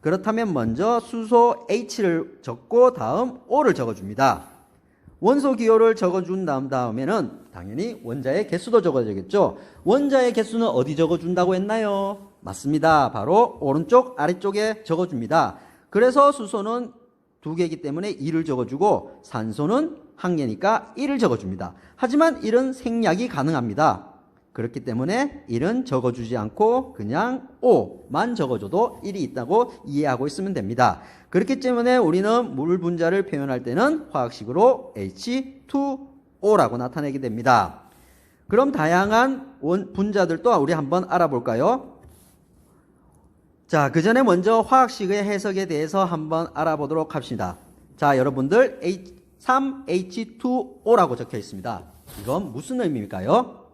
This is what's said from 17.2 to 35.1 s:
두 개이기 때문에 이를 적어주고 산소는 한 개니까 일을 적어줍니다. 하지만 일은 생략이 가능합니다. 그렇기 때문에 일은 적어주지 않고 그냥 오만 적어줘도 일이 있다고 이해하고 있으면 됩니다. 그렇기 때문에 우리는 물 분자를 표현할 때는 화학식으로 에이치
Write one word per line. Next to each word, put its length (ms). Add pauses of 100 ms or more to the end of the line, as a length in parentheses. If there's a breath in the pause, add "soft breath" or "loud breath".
두 120
개이기 260
때문에 280
이를 360
적어주고 800
산소는 720 (180)
한 220
개니까 580
일을 240
적어줍니다. 540 (240 soft breath)
하지만 440
일은 300
생략이 560
가능합니다. 840 (440)
그렇기 280
때문에 680
일은 340
적어주지 540
않고 560
그냥 560 (100)
오만 760
적어줘도 680
일이 200
있다고 500 (120)
이해하고 400
있으면 280
됩니다. 480 (300 loud breath)
그렇기 280
때문에 380
우리는 580
물 240
분자를 460
표현할 380
때는 480
화학식으로 840
에이치 720